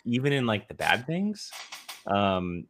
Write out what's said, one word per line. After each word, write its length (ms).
even 300
in, 120
like, 220
the 60
bad 340
things. 440
Um, 640